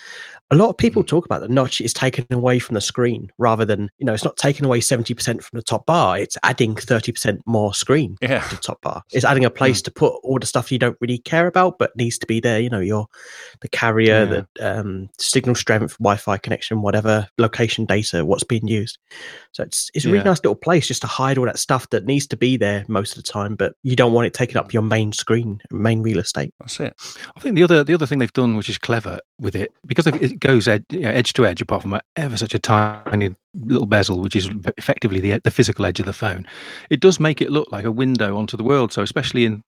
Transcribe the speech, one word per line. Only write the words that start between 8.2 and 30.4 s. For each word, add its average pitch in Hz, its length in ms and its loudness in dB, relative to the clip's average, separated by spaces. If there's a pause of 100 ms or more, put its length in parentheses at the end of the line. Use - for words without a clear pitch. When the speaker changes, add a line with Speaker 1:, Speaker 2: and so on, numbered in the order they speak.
Speaker 3:
Yeah. 127 180 0
Speaker 1:
to - 160 -8
the - 60 -12
top - 180 -8
bar. - 220 -8 (100)
It's 117 140 2
adding 131 180 4
a 120 60 4
place 131 320 2
Speaker 2:
Mm. - 20 -16
Speaker 1:
to - 60 -8
put - 220 2 (100)
all 131 160 -2
the - 80 -4
stuff - 260 -2
you 127 60 0
don't 120 240 0
really 120 160 -2
care 165 280 0
about, 180 320 2
but - 180 0
needs 117 220 -2
to - 80 -8
be 113 140 0
there. 113 200 2
You 120 100 -2
know, 107 100 -2
your, 107 280 -2 (520)
the - 80 -12
carrier, 110 600 4
Speaker 2:
Yeah. 98 120 0 (140)
Speaker 1:
the, 104 240 -4
um, 95 380 -8
signal 123 360 0
strength, - 440 0
Wi-Fi 101 400 0
connection, 110 420 -4
whatever, 104 560 2
location 113 480 0
data, 95 400 0
what's 85 200 0
being 113 220 -2
used. 107 300 -2 (560)
So - 120 -8
it's, - 300 -6
it's 151 120 -2
a - 20 2
really 202 100 4
Speaker 2:
Yeah. 196 120 0
Speaker 1:
nice 160 120 2
little 107 140 2
place 165 320 2
just - 140 -4
to - 40 -6
hide 135 320 0
all 127 60 2
that 113 140 -2
stuff - 320 -2
that 101 160 0
needs 139 220 0
to - 100 -4
be 127 180 2
there 101 320 0
most 101 280 -2
of - 60 -16
the - 80 -8
time, 104 240 -4
but - 280 -2
you 127 140 0
don't 120 180 6
want 117 120 4
it - 80 -4
taking - 220 -2
up - 160 -2
your 110 100 2
main 107 300 0
screen, 113 480 -2 (100)
main 110 320 0
real 110 160 0
estate. - 420 -6
Speaker 3:
That's - 200 -14
it. - 140 -8 (420)
Speaker 2:
I - 40 -20
think 254 160 -2
the 160 80 6
other, 165 200 6
the 147 100 0
other 156 120 2
thing 143 120 -2
they've 123 140 0
done, 120 240 2
which 107 140 -4
is 101 80 -6
clever 104 420 -4 (200)
with 104 140 -4
it, - 180 -6 (140)
because 151 200 0
it 139 340 0